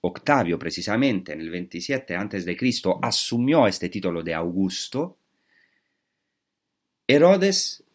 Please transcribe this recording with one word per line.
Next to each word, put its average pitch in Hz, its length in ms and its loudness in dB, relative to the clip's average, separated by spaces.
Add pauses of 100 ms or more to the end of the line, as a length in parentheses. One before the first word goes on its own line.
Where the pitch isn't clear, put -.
Octavio, 90 560 0
precisamente 104 760 -2
en 76 80 -10
el 80 100 -8
veintisiete 90 640 -8
antes 98 300 -6
de 87 120 -6
Cristo, 107 440 0
asumió 123 640 2
este 90 220 0
título 90 340 -4
de 82 120 -6
Augusto, 92 840 -2 (1900)
Herodes 185 760 4 (120)